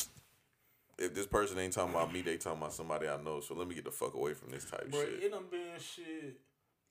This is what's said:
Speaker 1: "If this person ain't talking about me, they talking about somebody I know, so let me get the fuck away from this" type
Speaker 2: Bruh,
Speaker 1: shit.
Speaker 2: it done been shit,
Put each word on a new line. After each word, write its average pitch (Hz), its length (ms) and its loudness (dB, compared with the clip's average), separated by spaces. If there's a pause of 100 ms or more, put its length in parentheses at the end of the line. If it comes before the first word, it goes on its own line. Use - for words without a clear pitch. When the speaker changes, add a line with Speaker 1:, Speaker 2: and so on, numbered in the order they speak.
(1000)
Speaker 1:
"If 90 160 0
this 98 100 0
person 98 320 4
ain't 92 160 2
talking 90 220 4
about 82 180 4
me, 90 80 0
they 82 160 2
talking 80 220 0
about 76 140 -2
somebody 78 340 0
I 71 140 2
know, 76 180 -2
so 76 160 -6
let 90 120 -2
me 90 60 -4
get 76 120 -6
the 65 60 -6
fuck - 220 0
away 71 220 2
from - 160 -12
this" 67 180 -6
type - 220 -2
Speaker 2:
Bruh, 147 140 2
Speaker 1:
shit. - 180 -2
Speaker 2:
it 202 80 2
done 190 180 -4
been 175 300 -4
shit, 160 600 -8 (520)